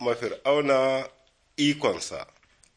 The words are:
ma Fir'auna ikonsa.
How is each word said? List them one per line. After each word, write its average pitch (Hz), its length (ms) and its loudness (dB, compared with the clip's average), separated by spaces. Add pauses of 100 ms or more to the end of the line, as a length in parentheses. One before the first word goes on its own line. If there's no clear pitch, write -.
ma 120 140 0
Fir'auna 135 880 0 (520)
ikonsa. 123 720 0 (500)